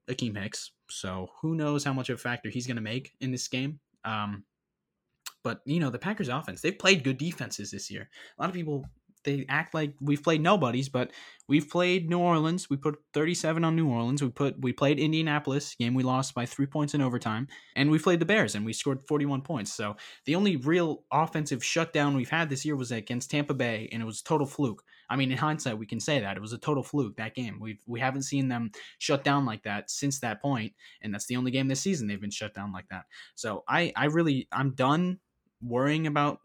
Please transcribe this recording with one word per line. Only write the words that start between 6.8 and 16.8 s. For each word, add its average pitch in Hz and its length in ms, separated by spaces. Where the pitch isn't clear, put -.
good 131 140
defenses 135 520
this - 180
year. 101 220
A 117 60
lot 170 80
of 175 60
people, 151 280
they 143 260
act 147 260
like 151 260
we've 143 220
played 160 180
nobodies, 139 480
but 123 240
we've 143 240
played 180 400
New 175 80
Orleans. 170 500
We 143 80
put 147 220
thirty-seven 160 500
on 160 120
New 165 120
Orleans. 123 340
We 131 80
put, 135 300
we 127 120
played 143 260
Indianapolis, 147 800
game 120 180
we 131 80
lost 131 320
by 120 120
three 139 200
points 147 280